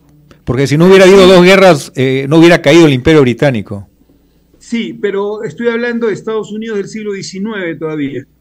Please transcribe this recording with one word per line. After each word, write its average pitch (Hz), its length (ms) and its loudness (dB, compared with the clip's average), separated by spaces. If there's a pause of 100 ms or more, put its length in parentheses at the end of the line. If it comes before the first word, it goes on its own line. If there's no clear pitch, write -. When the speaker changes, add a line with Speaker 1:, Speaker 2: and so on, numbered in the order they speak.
(440)
Speaker 1:
Porque 131 220 -4
si 135 120 -2
no 170 80 4
hubiera 190 180 6
habido 190 200 6
Speaker 2:
Sí. 180 60 6
Speaker 1:
dos 180 140 6
guerras, 185 500 2
eh, 135 340 -2
no 160 100 2
hubiera 170 220 4
caído 160 260 4
el 143 60 2
Imperio 151 300 2
Británico. 113 640 -4 (720)
Speaker 2:
Sí, 226 420 -10
pero 202 420 -6
estoy 233 260 -8
hablando 233 380 -6
de 196 80 -4
Estados 214 380 -10
Unidos 220 260 -10
del 196 100 -10
siglo 214 240 -12
diecinueve 190 640 -10
todavía. 156 500 -10 (140)